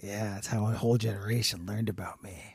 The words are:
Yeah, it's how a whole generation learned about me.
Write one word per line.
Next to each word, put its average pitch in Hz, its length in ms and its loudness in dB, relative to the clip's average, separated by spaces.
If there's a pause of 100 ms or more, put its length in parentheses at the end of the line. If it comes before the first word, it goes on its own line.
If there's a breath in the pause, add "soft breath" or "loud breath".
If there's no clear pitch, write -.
Yeah, 104 360 -4
it's 104 100 -8
how 107 180 2
a 110 60 4
whole 117 260 4
generation 107 680 0
learned 107 220 0
about 92 340 -6
me. 90 320 -14